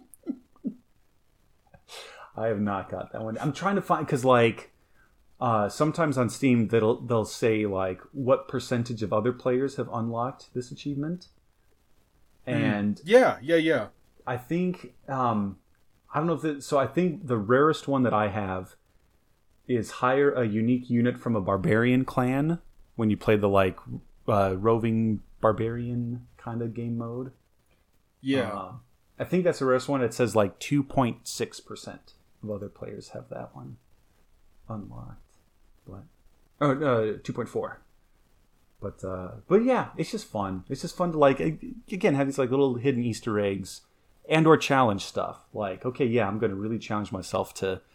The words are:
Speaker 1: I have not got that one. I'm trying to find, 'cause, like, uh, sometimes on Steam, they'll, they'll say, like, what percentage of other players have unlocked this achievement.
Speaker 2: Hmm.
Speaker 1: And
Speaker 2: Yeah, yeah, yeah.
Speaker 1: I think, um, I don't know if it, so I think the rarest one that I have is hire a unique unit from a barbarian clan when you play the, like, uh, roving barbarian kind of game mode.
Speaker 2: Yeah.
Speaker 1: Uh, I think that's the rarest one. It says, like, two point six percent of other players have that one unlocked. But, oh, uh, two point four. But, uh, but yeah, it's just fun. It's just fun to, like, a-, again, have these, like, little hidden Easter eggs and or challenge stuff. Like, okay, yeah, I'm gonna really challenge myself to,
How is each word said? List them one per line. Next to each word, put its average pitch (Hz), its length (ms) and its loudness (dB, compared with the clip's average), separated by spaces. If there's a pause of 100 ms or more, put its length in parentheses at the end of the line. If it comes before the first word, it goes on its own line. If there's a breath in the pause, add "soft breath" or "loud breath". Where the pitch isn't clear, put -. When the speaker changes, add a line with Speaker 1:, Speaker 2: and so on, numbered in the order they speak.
(2250 loud breath)
Speaker 1:
I 110 120 -4
have 104 140 0
not 101 280 -4
got 95 220 -10
that 110 120 -8
one. 110 160 -8
I'm 156 140 -4
trying 196 220 -2
to 180 60 0
find, 160 260 -2
'cause, 127 160 -2
like, 120 480 4 (680)
uh, 110 300 0
sometimes 156 480 0
on 120 120 2
Steam, 120 400 2
they'll, 113 320 4
they'll 117 240 0
say, 110 400 0
like, 95 360 -2 (120)
what 131 340 2
percentage 120 560 -4
of 95 80 -4
other 113 220 0
players 131 420 -2
have 120 160 -6
unlocked 117 640 -6
this 123 180 -8
achievement. 147 560 -8 (1160)
Speaker 2:
Hmm. - 80 -4
Speaker 1:
And 104 500 0
Speaker 2:
Yeah, 202 380 6
yeah, 160 160 2
yeah. 156 300 2 (380)
Speaker 1:
I 123 120 -4
think, 180 560 -4 (160)
um, 110 480 0 (560)
I 147 60 -2
don't 160 80 0
know 175 60 2
if 147 120 -4
it, 143 180 -4
so 147 140 0
I 131 100 2
think 170 400 -2
the 120 100 0
rarest 131 500 4
one 135 160 2
that 110 100 2
I 107 160 2
have 95 460 -6 (920)
is 117 240 0
hire 135 400 2
a 123 140 0
unique 113 440 0
unit 120 280 2
from 117 180 -2
a 104 60 0
barbarian 110 640 2
clan 139 540 0 (360)
when 113 140 2
you 101 80 2
play - 180 2
the, 104 140 2
like, 95 280 2 (500)
uh, 98 300 2
roving 113 640 2 (200)
barbarian 120 840 -2 (100)
kind 117 240 -8
of 113 120 -6
game 117 240 -6
mode. 120 340 -8 (880)
Speaker 2:
Yeah. 131 320 0
Speaker 1:
Uh, 98 180 -10 (480)
I 127 60 -4
think 180 180 0
that's 170 160 2
the 135 60 0
rarest 127 240 2
one. 139 120 0
It 117 120 0
says, 110 220 0
like, 101 240 2
two 143 240 0
point 127 440 -2
six - 320 -8
percent - 540 -18 (300)
of 107 80 -8
other 101 180 -10
players - 400 -14
have 120 200 -16
that - 260 -14
one 131 220 -16 (880)
unlocked. - 720 -16 (500)
But, 98 160 -18 (560)
oh, 147 120 2
uh, 123 520 0
two 127 100 -6
point 113 160 -6
four. - 320 -6 (1000)
But, - 220 -12
uh, 92 280 -8 (160)
but 208 160 6
yeah, 233 320 0
it's - 160 -4
just 214 160 -8
fun. 95 400 -4
It's 135 140 -8
just - 160 -10
fun 175 140 0
to, 156 60 -4
like, 139 220 6
a-, 160 180 -2 (340)
again, 180 240 2
have 139 120 2
these, 139 120 -4
like, 131 100 2
little 135 260 4
hidden 120 280 0
Easter 110 360 -2
eggs 98 420 -2 (460)
and 156 200 6
or 160 100 10
challenge 120 480 2
stuff. - 380 -6 (100)
Like, 98 320 -6
okay, 127 200 -2
yeah, 117 220 2
I'm 104 120 -2
gonna 104 160 0
really 107 240 -4
challenge 104 320 -6
myself 95 440 -4
to, 92 260 -4 (140)